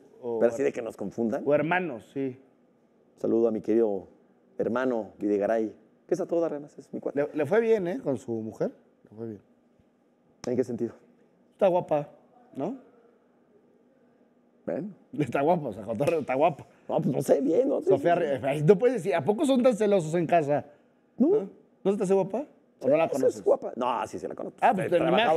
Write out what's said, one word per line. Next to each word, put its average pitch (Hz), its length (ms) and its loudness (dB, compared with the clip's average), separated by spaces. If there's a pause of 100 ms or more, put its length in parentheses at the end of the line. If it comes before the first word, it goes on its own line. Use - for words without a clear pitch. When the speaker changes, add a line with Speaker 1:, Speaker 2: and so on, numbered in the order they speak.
(220)
Speaker 1:
o 117 180 -4
Speaker 2:
Pero 117 120 4
así 120 100 -4
de - 100 0
que 123 100 -8
nos 110 140 -10
confundan. 117 480 -6
Speaker 1:
o 143 100 2
hermanos, 151 580 -2
sí. 135 280 -6 (800)
Speaker 2:
Saludo 113 300 2
a - 20 0
mi 110 100 -4
querido 107 480 0 (500)
hermano 117 600 -2
Videgaray, 104 540 0 (340)
que - 80 -2
es 180 60 -2
a 180 60 -6
todo 170 140 -2
dar, 160 120 -2
además, 143 260 -12
es - 140 -18
mi 143 80 -10
cuate. - 220 -4
Speaker 1:
Le, 147 120 -2
le 147 120 -2
fue 196 140 2
bien, 220 280 2
¿eh? 170 140 -6
Con 135 160 -2
su 117 140 -10
mujer, 110 380 -6 (400)
le 104 60 -20
fue 113 100 -10
bien. 104 140 -12 (1040)
Speaker 2:
¿En 123 100 -2
qué 123 80 2
sentido? 120 300 -6 (580)
Speaker 1:
Está 202 160 2
guapa, 160 400 0 (460)
¿no? 190 240 -6 (1900)
Speaker 2:
Bueno. 131 240 -8 (300)
Speaker 1:
Está 143 240 -2
guapa, 156 260 0
o 107 40 -6
sea, 101 120 -12
con 107 120 -6
todo, 160 220 0
está 131 160 -4
guapa. 151 320 0 (220)
Speaker 2:
No, 135 120 0
pues 147 140 0
no 143 80 -2
sé, - 180 2
bien, 262 280 2
¿no? - 120 0
Sí, - 80 -2
Speaker 1:
Sofía 175 280 4
Speaker 2:
sí, 175 60 0
sí. 165 40 0 (120)
Speaker 1:
Re-, 120 100 -4
ay, 147 140 -2
no 180 160 6
puedes 247 180 2
decir, 180 180 -2
¿a 165 100 -2
poco 208 200 0
son 262 180 4
tan 254 140 4
celosos 190 380 2
en 175 120 0
casa? 143 400 2 (500)
Speaker 2:
No. 269 120 2
Speaker 1:
¿No? 392 220 0 (340)
¿No 190 80 2
se 208 60 -2
te 208 60 -2
hace 185 100 2
guapa? 190 260 0 (400)
¿O - 40 -6
Speaker 2:
Sí, 254 60 0
Speaker 1:
no 285 60 6
la 320 100 2
Speaker 2:
sí, - 60 -6
Speaker 1:
conoces? - 240 0
Speaker 2:
es 139 80 -14
guapa. - 320 0
No, 113 320 -2
sí, 98 100 -12
sí 85 80 -8
la 73 80 -10
conozco. - 260 -12
Speaker 1:
Ah, 220 140 6
pues, 185 140 -2
Speaker 2:
He - 20 -6
Speaker 1:
pero 170 140 4
en - 60 2
Speaker 2:
trabajado - 260 4